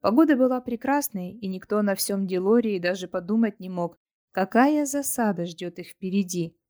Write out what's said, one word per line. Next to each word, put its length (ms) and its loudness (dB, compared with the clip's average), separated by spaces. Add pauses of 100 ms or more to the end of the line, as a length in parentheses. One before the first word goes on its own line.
Погода 340 4
была 260 2
прекрасной, 680 -4
и 160 -10
никто 340 -2
на 140 2
всём 320 -4
Делории 500 2
даже 300 -2
подумать 520 0
не 100 -12
мог, 280 -6 (360)
какая 520 4
засада 640 -2
ждёт 320 -10
их 80 -14
впереди. 680 -4 (140)